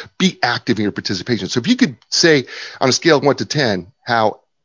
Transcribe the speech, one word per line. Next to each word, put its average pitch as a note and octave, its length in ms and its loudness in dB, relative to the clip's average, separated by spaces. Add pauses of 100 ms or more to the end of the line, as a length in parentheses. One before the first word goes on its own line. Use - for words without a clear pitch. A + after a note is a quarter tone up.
(180)
Be F#3 260 0
active A#2 360 -2
in G#2+ 40 0
your G2 80 -2
participation. F#2+ 560 -4
So - 140 -4
if B2+ 60 -6
you B3+ 100 2
could D#3+ 180 0 (140)
say D#3 340 4 (380)
on C3 80 2
a - 20 2
scale D3+ 280 2
of C3 40 -8
one C#3 140 2
to G#2+ 80 -4
ten G2+ 480 -2 (120)
how A#2 360 0 (240)